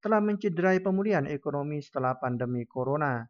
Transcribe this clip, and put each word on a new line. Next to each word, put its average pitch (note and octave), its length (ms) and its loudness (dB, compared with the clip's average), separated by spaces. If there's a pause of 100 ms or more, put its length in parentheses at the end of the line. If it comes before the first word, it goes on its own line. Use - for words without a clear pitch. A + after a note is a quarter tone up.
telah G#3+ 160 4
mencederai F#3+ 640 2
pemulihan F#3+ 400 2
ekonomi C#3+ 560 -4
setelah C3 400 -2
pandemi B2 480 -2
corona. C3 600 -2